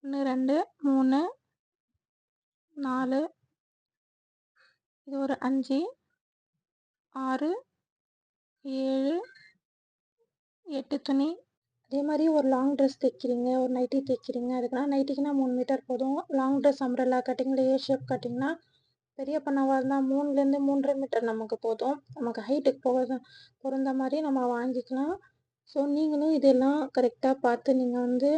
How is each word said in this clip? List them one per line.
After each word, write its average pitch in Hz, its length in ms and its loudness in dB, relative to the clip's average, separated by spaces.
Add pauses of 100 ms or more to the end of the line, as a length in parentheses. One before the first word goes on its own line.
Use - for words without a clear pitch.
ஒண்ணு, 277 180 -4
ரெண்டு, 262 340 2 (220)
மூணு, 269 420 4 (1600)
நாலு, 262 420 -2 (1900)
இது 277 120 -6
ஒரு 269 200 -2
அஞ்சு, 269 400 0 (1400)
ஆறு, 262 360 -2 (1120)
ஏழு, 269 520 -2 (1500)
எட்டு 285 340 -4
துணி. 277 280 0 (540)
அதே 277 200 -2
மாதிரி 302 260 2
ஒரு 294 200 4
லாங் 269 260 2
ட்ரெஸ் 269 260 2
தைக்கிறீங்க, 247 480 0 (100)
ஒரு 254 140 0
நைட்டி 254 280 0
தைக்கிறீங்க, 254 520 -4
அதுக்குன்னா 247 360 -2
நைட்டிக்குன்னா 277 440 0
மூணு 269 200 2
மீட்டர் 254 340 -2
போதும். 269 420 -2
லாங் 269 320 0
ட்ரெஸ் 277 240 2
அம்ப்ரெல்லா 254 380 0
கட்டிங் 262 300 -2
இல்ல 269 100 2
ஏ 262 140 4
ஷேப் 262 320 -2
கட்டிங்னா 254 420 -4 (680)
பெரிய 285 260 -4
பண்ணாவா 269 320 2
இருந்தா 269 240 0
மூணுலேருந்து 277 600 2
மூன்றரை 277 360 2
மீட்டர் 254 260 -2
நமக்கு 220 360 -4
போதும். 240 440 -4 (120)
நமக்கு 233 280 -6
ஹைட்டுக்கு 269 380 0
போக, 254 400 0 (400)
பொருந்த 269 320 -4
மாதிரி 262 280 -2
நம்ம 269 280 0
வாங்கிக்கலாம். 254 680 -4 (500)
So 285 220 -2
நீங்களும் 302 460 0
இதெல்லாம் 277 580 4
கரெக்டா 262 440 0
பார்த்து 247 400 0
நீங்க 247 260 0
வந்து 247 380 0